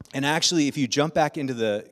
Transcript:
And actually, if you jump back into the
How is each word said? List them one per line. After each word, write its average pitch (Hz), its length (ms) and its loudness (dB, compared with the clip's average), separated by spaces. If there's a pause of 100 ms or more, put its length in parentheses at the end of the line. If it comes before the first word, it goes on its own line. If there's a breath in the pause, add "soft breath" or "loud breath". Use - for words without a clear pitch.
(140)
And 139 100 -2
actually, 156 440 2
if 127 80 -4
you 143 100 0
jump 143 280 0
back 151 220 0
into 139 160 -4
the 110 400 -2